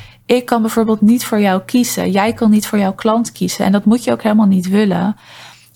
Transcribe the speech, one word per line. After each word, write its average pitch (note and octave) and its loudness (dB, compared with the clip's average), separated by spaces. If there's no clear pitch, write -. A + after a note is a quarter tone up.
ik B3 0
kan A#3 0
bijvoorbeeld A3 0
niet A#3 2
voor G#3+ -2
jou F#3+ 0
kiezen. F#3+ -2
Jij G3+ 0
kan A3+ 0
niet G#3+ 2
voor G#3 -2
jouw F#3+ 0
klant A3+ -2
kiezen. F#3+ -6
En G3 2
dat G3 0
moet A#3+ 2
je B3 -2
ook A#3 -4
helemaal G#3+ 2
niet F#3 0
willen. G3 0